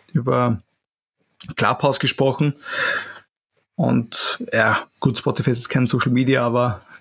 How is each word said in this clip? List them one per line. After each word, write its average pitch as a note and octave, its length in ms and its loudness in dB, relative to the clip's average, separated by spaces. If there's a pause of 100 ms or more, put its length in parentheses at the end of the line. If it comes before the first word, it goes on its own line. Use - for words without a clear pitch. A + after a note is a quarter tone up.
(120)
über B2 520 0 (920)
Clubhouse C3 440 2
gesprochen. C#3 560 0 (1200)
Und B2 760 0
ja, A2 340 2 (140)
gut, - 180 2
Spotify - 340 -2
ist A#2+ 80 -2
jetzt - 100 -6
kein B2+ 180 2
Social B2 240 0
Media, B2+ 340 2
aber A#2+ 360 0 (200)